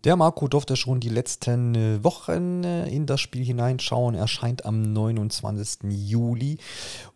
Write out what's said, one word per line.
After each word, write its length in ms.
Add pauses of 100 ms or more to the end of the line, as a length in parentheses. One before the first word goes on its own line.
Der 80
Marco 320
durfte 300
schon 240
die 80
letzten, 640
äh, 260
Wochen, 600
äh, 240
in 200
das 120
Spiel 240
hineinschauen. 720
Erscheint 480
am 300
neunundzwanzigsten 960
Juli. 680 (560)